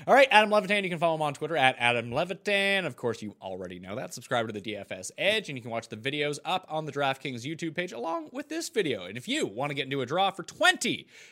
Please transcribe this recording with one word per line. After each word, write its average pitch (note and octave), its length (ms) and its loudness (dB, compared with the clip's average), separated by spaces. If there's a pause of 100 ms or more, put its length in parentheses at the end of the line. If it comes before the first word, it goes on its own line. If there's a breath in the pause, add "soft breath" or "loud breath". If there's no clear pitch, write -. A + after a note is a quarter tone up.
All G3+ 60 8
right, C4+ 180 10
Adam G#3+ 180 8
Levitan, G#3 320 2
you F3+ 80 -2
can E3+ 80 -4
follow E3 160 2
him D#3 80 -2
on D3 100 0
Twitter D3+ 240 -4
at C3 220 6
Adam A#2+ 320 2
Levitan. F#3+ 760 0
Of C3+ 120 -4
course, A#2 260 -2
you G#2 180 -14
already F#2 380 -10
know F#2 160 -10
that. E3 180 -8
Subscribe A#2 360 0
to A2 40 -8
the G#2 80 -6
D G#2 140 -6
F G2 160 -10
S F#2 260 -10
Edge, G3 320 0
and C#3 80 -8
you A#2 60 -10
can A#2+ 80 -10
watch A#2 180 -4
the A2 80 -10
videos D3 480 -2
up F3 240 -4
on D#3 160 -4
the D3+ 60 -8
DraftKings C3+ 520 -2
YouTube D#3 340 -8
page F3+ 160 -4
along D#4+ 400 -6
with C#4 160 -10
this D#4+ 200 -6
video. B2+ 360 -2
And G2 120 -10
if B2 120 -12
you C4+ 180 0
wanna C3 280 -4
get C#3 100 -2
into C3+ 160 -2
a B2 60 -2
draw F3+ 260 2
for F3 100 -10
twenty D4 640 2 (260 soft breath)